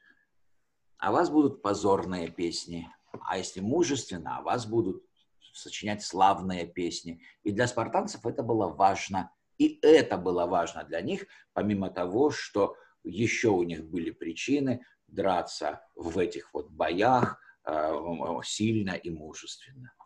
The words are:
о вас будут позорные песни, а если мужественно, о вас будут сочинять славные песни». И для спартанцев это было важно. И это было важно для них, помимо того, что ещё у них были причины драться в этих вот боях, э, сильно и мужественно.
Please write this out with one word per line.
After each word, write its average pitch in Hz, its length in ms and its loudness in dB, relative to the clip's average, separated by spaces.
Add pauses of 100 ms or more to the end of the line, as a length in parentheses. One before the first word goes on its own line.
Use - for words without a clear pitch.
(1000)
о 98 140 0
вас 156 180 4
будут 147 320 4
позорные 95 720 0
песни, 85 580 -6 (380)
а 95 100 -4
если 92 220 -8
мужественно, 107 800 -2
о 69 40 -10
вас 107 240 -2
будут 107 380 -2 (500)
сочинять - 480 -6
славные 92 640 2
песни». 85 560 -6 (220)
И 107 80 -2
для 120 160 2
спартанцев 123 580 -2
это 123 160 -4
было 113 240 0
важно. 95 640 0 (280)
И 151 240 4
это 143 360 8
было 87 280 0
важно 85 360 0
для 78 180 -6
них, 185 260 -4 (260)
помимо 95 380 0
того, 92 400 2
что - 460 0 (280)
ещё 107 500 2
у 87 80 2
них 82 240 -6
были 80 240 -6
причины 131 720 -2 (220)
драться 90 760 -2 (140)
в 82 240 -6
этих 85 340 -2
вот 73 180 -8
боях, 92 680 2 (260)
э, 78 280 0 (520)
сильно 107 480 0
и 85 180 -8
мужественно. 82 800 -14 (140)